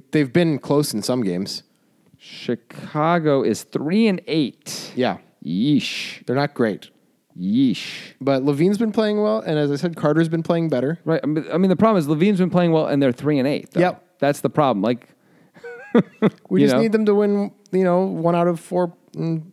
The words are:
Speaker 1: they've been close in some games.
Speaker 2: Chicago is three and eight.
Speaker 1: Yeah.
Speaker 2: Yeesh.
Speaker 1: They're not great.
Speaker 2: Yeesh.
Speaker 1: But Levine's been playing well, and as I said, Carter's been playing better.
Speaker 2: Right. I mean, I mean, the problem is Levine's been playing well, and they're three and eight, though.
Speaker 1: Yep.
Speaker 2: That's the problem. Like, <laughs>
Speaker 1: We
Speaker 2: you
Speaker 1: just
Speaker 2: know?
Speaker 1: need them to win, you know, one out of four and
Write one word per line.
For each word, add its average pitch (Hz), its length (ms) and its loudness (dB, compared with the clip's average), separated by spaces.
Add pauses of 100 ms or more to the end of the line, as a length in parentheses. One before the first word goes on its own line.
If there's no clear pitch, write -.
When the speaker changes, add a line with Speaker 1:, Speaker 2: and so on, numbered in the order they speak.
(100)
Speaker 1:
they've 143 220 0
been 165 260 2
close 147 340 0
in 104 80 -4
some 123 220 -2
games. 92 400 -4 (560)
Speaker 2:
Chicago 151 1200 -2
is 104 220 0
three 196 420 0
and 190 200 0
eight. - 680 -6
Speaker 1:
Yeah. 123 240 0 (260)
Speaker 2:
Yeesh. 113 800 -2
Speaker 1:
They're 123 100 -2
not 143 180 -2
great. 110 360 -2 (480)
Speaker 2:
Yeesh. 107 840 -2
Speaker 1:
But 135 240 0
Levine's 160 340 2
been 220 140 -2
playing 208 300 0
well, 214 180 0
and 156 180 -2
as 147 140 0
I 143 40 -2
said, 165 200 -6
Carter's 160 320 2
been 165 140 -2
playing 165 260 0
better. 139 360 -2
Speaker 2:
Right. 160 180 0
I - 40 -6
mean, 151 260 -2
I 151 60 0
mean, 190 120 4
the 175 60 2
problem 214 220 4
is 151 100 0
Levine's 175 300 2
been 180 120 0
playing 175 220 2
well, 156 140 2
and 139 160 0
they're 131 80 4
three 143 300 -2
and 127 80 0
eight, - 240 -4
though. 175 80 0
Speaker 1:
Yep. 180 240 0 (160)
Speaker 2:
That's 143 200 0
the 131 100 -2
problem. 127 320 2
Like, 117 260 -2 (840)
<laughs> - 0 - (540)
Speaker 1:
We 185 120 2
Speaker 2:
you 143 60 6
Speaker 1:
just 127 100 4
Speaker 2:
know? 226 60 2
Speaker 1:
need 226 100 0
them 220 140 0
to 208 80 4
win, 202 360 0 (220)
you 185 120 2
know, 180 200 2
one 170 320 0
out 175 100 2
of 170 140 -2
four 180 320 -4 (240)
and 160 360 -4